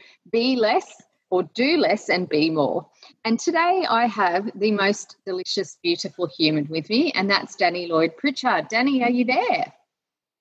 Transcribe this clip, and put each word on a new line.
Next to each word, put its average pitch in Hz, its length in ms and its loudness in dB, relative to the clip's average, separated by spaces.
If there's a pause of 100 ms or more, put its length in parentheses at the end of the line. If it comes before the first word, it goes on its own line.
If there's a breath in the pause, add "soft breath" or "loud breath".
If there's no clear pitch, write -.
(320 loud breath)
be 247 240 2
less - 460 0 (260)
or 180 140 0 (120)
do 285 220 2
less 208 320 0
and 175 180 0
be 156 220 0
more. 156 400 -2 (380 loud breath)
And 233 120 0
today 339 480 0
I 233 200 2
have 202 520 0
the 214 120 2
most 202 460 -2 (100)
delicious, 185 560 -6
beautiful 175 440 -2
human 151 440 0
with 160 180 -6
me, 269 240 2
and 196 160 0
that's - 260 -2
Danny 175 320 0
Lloyd 165 300 2
Pritchard. 247 520 -2
Danny, 254 360 0
are 240 60 2
you 247 160 2
there? 339 440 0 (720)